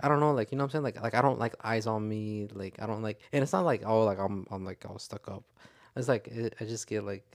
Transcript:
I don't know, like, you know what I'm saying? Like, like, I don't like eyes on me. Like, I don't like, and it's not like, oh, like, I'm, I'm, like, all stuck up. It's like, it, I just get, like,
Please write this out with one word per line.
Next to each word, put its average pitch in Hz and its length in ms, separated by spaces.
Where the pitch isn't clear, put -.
I 139 80
don't 147 100
know, 151 140
like, 117 180
you 135 60
know 139 60
what 135 120
I'm 151 80
saying? - 0
Like, 123 180
like, 120 120
I 120 80
don't 131 180
like 117 240
eyes 110 240
on 107 220
me. 107 420
Like, 98 300
I 110 60
don't 110 160
like, 107 180
and 139 120
it's 139 100
not 185 120
like, 135 200
oh, 110 180
like, 101 160
I'm, 98 320
I'm, 95 140
like, 95 240
all 95 100
stuck - 300
up. 98 140
It's 127 120
like, 120 220
it, 117 300
I 110 60
just 113 220
get, 107 160
like, 101 320